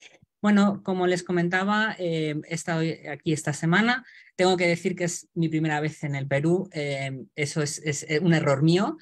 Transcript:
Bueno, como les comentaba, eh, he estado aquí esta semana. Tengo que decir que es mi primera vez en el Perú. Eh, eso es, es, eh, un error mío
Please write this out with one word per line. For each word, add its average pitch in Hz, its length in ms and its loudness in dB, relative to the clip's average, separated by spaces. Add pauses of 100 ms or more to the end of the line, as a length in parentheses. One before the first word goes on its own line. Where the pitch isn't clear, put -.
(400)
Bueno, 202 420 4
como 180 240 -2
les 180 160 0
comentaba, 185 760 0
eh, 160 340 -2 (140)
he 165 60 -6
estado 165 280 -4 (280)
aquí 147 220 -4
esta 151 200 -2
semana. 214 520 2 (300)
Tengo 185 220 4
que 175 100 2
decir 175 300 0
que 180 80 -2
es - 300 -6
mi 165 140 0
primera 156 300 0
vez 151 240 -4
en 143 140 -4
el 135 100 -6
Perú. 165 460 0
Eh, 135 540 -6 (100)
eso 151 260 -2
es, 143 220 -4
es, 151 240 -4
eh, 156 100 0
un 165 160 4
error 139 300 2
mío 190 380 4